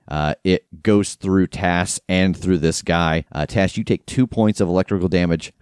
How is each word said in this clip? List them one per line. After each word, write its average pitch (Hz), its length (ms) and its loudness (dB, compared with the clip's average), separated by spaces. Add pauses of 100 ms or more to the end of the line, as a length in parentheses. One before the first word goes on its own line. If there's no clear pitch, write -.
Uh, 76 360 -2
it 90 400 -2
goes 104 320 2
through 95 320 2
Tass 90 600 -2
and 92 300 2
through 87 220 0
this 80 240 0
guy. 82 480 0
Uh, 76 160 -4
Tass, 95 300 -2
you 110 60 -4
take - 220 -2
two 127 220 0
points 107 340 0
of 92 60 2
electrical 92 420 0
damage, 87 520 0